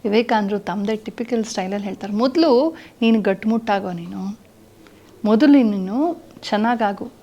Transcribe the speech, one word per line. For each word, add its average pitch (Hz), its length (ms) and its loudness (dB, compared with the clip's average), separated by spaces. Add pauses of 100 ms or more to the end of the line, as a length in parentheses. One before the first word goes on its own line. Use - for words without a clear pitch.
ವಿವೇಕಾನಂದರು 214 560 0
ತಮ್ಮದೇ 208 360 -4
ಟಿಪಿಕಲ್ 226 480 -6
ಸ್ಟೈಲಲ್ಲಿ 202 420 -6
ಹೇಳ್ತಾರೆ, 196 280 -8
"ಮೊದಲು 269 640 2 (240)
ನೀನು 226 200 4
ಗಟ್ಟುಮುಟ್ಟಾಗೋ 202 720 -2
ನೀನು, 190 480 -10 (880)
ಮೊದಲು 254 380 6
ನೀನು 214 600 -2 (180)
ಚೆನ್ನಾಗಾಗು. 220 720 -2 (120)